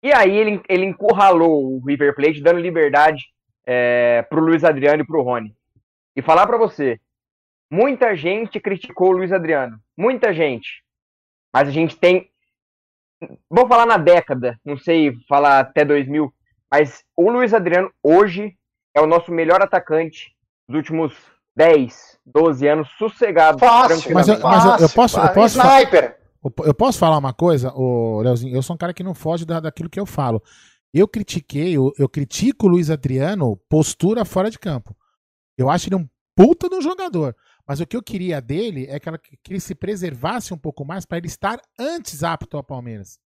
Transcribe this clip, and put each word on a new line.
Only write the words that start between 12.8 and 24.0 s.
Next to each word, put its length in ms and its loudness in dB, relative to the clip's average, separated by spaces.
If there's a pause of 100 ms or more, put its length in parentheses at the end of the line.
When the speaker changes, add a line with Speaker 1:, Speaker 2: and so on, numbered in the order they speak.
Speaker 1:
vou 180 2
falar 180 4
na 120 2
década, 680 2
não 140 -10
sei 360 0 (140)
falar 340 4
até 220 0
dois 240 0
mil, 240 -4 (380)
mas 340 -2 (120)
o 160 2
Luiz 220 0
Adriano 380 0 (120)
hoje 520 2 (380)
é 80 2
o 60 4
nosso 240 0
melhor 300 2
atacante 720 -4 (320)
dos 100 -6
últimos 380 -6 (400)
dez, 680 2
doze 440 0
anos, 200 0 (120)
sossegado, 580 2
Speaker 2:
Fácil, 560 4